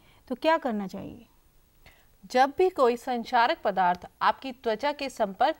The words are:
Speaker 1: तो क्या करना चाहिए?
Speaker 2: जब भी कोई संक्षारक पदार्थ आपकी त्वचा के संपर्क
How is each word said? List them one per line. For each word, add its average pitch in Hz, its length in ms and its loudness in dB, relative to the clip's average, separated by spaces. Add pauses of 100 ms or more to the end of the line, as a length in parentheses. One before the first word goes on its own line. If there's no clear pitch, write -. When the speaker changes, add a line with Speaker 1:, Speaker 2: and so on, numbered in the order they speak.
(280)
Speaker 1:
तो - 80 -8
क्या 320 220 2
करना 214 300 -4
चाहिए? 196 400 -16 (1000)
Speaker 2:
जब 262 320 2
भी 370 120 4
कोई 247 280 2
संक्षारक 247 680 -2
पदार्थ 185 440 0 (140)
आपकी 220 300 -2
त्वचा 233 400 -4
के 285 180 -6
संपर्क 240 500 -2